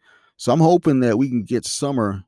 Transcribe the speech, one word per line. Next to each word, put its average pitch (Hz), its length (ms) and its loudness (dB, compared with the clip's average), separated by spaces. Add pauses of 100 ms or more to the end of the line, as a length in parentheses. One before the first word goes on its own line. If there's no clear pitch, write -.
(360)
So - 160 -4
I'm 143 80 2
hoping 160 420 4
that 117 160 2
we 135 120 0
can 120 140 -2
get 113 200 -4
summer 110 640 -4